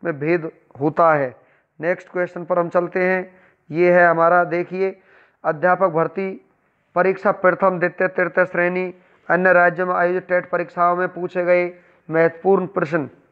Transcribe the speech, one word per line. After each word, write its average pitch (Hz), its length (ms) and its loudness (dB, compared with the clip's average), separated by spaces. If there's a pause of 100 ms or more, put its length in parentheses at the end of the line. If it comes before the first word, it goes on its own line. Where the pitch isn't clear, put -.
में 160 160 -6
भेद 160 300 -2 (300)
होता 160 340 2
है। 131 220 -2 (440)
नेक्स्ट 180 300 -6
क्वेश्चन 180 340 -6
पर 175 160 -2
हम 170 100 -2
चलते 175 300 -2
हैं, 185 320 -2 (380)
ये 175 240 2
है 175 140 6
हमारा, 170 360 4
देखिए, 175 520 -4 (480)
अध्यापक 170 460 0
भर्ती 165 400 -4 (640)
परीक्षा 190 380 0
प्रथम, 185 460 0
द्वितीय, 175 280 -2
तृतीय 180 380 -2
श्रेणी, 180 480 -4 (360)
अन्य 180 240 4
राज्यों 175 340 2
में 180 80 -4
आयोजित 180 320 -2
टेट 180 220 -2
परीक्षाओं 175 460 -2
में 180 140 -2
पूछे 180 360 -6
गए 175 260 2 (380)
महत्वपूर्ण 165 580 0
प्रश्न 156 420 -4 (220)